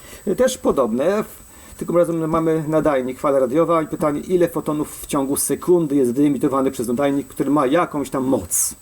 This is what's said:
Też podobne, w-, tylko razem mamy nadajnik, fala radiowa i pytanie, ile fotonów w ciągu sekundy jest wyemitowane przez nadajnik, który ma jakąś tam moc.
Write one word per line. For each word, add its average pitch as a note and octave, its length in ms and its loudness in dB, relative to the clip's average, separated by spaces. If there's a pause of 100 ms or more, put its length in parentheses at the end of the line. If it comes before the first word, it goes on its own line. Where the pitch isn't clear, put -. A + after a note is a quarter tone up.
(360)
Też B3+ 220 0
podobne, D3+ 640 0
w-, - 540 -20
tylko E3+ 200 -2
razem E3 300 0
mamy D#3+ 400 0
nadajnik, C#3+ 500 0
fala C#3 200 2
radiowa D#3 440 4
i D3+ 40 -4
pytanie, D3 340 -2
ile F3 280 2
fotonów D3+ 520 -4
w - 60 -14
ciągu C#3 300 -2
sekundy D#3+ 580 0
jest B2 200 2
wyemitowane C3+ 560 2
przez A#2+ 180 -6
nadajnik, C#3 400 -2
który C#3 220 -4
ma C#3+ 160 2
jakąś D3 440 -2
tam C3 140 -4
moc. B2 580 -2